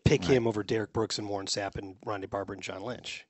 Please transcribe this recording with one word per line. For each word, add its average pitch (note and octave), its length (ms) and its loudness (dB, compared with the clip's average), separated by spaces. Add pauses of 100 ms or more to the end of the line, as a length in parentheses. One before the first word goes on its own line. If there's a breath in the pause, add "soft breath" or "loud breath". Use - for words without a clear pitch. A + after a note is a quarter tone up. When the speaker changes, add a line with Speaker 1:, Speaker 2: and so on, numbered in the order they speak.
Speaker 1:
pick C3+ 180 6
Speaker 2:
Right. F2 100 4
Speaker 1:
him A#2+ 160 6
over G#2 160 0
Derek G#2+ 300 0
Brooks A2 260 0
and G#2 100 -4
Warren G2 180 -4
Sapp G2 280 -2
and F#2+ 260 -10
Rondé G2+ 280 -6
Barber G2+ 240 -4
and F#2 100 -12
John F#2+ 180 -8
Lynch. - 480 -10